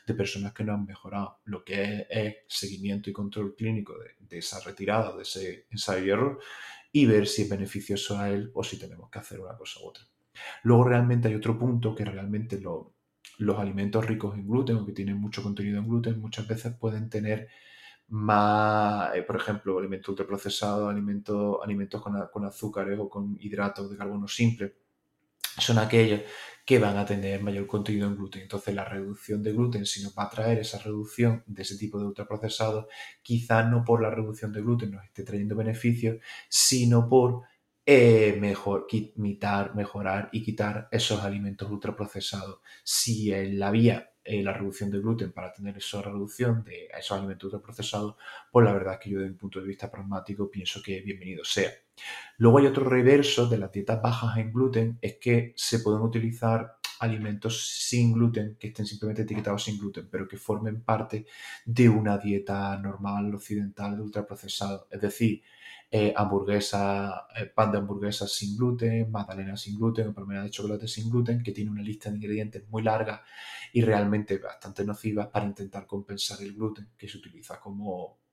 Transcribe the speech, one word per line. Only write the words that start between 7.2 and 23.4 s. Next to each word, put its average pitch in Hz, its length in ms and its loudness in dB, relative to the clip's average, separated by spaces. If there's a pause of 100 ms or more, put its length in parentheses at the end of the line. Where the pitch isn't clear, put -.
si - 160 0
es 101 80 0
beneficioso 101 680 -4
a 101 100 -2
él 101 240 -2
o - 100 -4
si - 140 -8
tenemos - 320 -16
que - 80 -14
hacer 95 220 -14
una 92 180 -14
cosa - 220 -16
u - 80 -16
otra. - 160 -20 (580)
Luego 120 220 10
realmente 120 440 6
hay 107 60 4
otro 113 240 0
punto 117 380 0
que 104 100 -4
realmente 101 560 -6
lo, 85 320 -10 (460)
los 104 180 2
alimentos 101 480 0
ricos 107 300 -2
en 98 120 -8
gluten 120 280 2
o 104 100 0
que 101 60 -8
tienen 98 260 -4
mucho 104 240 -6
contenido 101 380 -2
en 110 80 -2
gluten 117 320 0
muchas 107 280 -8
veces 113 280 -6
pueden 110 340 -4
tener 107 380 -2 (680)
más, 104 1000 4
eh, 90 60 0
por 98 160 -2
ejemplo, 98 420 -2
alimentos 95 300 -6
ultraprocesados, 101 800 -2
alimentos, 101 760 -2
alimentos 101 380 -4
con 101 160 -4
a-, 101 120 -6
con 104 140 -6
azúcares 101 560 -4
o 101 100 -4
con 101 300 -6
hidratos 101 500 -4